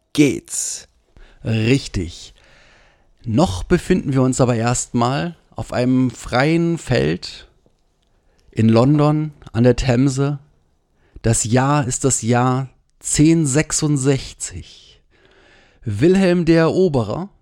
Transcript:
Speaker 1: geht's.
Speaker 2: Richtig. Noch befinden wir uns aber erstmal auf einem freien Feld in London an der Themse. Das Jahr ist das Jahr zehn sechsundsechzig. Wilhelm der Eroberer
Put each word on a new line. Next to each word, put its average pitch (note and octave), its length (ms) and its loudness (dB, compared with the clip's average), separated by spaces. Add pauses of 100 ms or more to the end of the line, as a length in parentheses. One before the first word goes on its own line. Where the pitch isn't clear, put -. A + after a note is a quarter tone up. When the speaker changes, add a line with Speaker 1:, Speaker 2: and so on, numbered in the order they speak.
(120)
Speaker 1:
geht's. - 760 -2 (560)
Speaker 2:
Richtig. A2 920 -2 (880)
Noch A#2 380 0
befinden F3+ 500 0
wir C3 100 2
uns C3 180 0
aber B2 160 4
erstmal C3 800 -2 (180)
auf - 180 -10
einem B2+ 380 0
freien E3 680 0
Feld C#3 680 -4 (1040)
in A2 180 2
London D3 640 2 (220)
an A#2+ 100 0
der B2 140 4
Themse. C#3 640 0 (840)
Das A2+ 220 0
Jahr B2+ 420 2
ist - 180 -6
das C3 180 0
Jahr B2 480 0 (280)
zehn D#3+ 460 2
sechsundsechzig. C3 1600 -4 (840)
Wilhelm F3 640 2
der E3 140 4
Eroberer D#3 680 0 (140)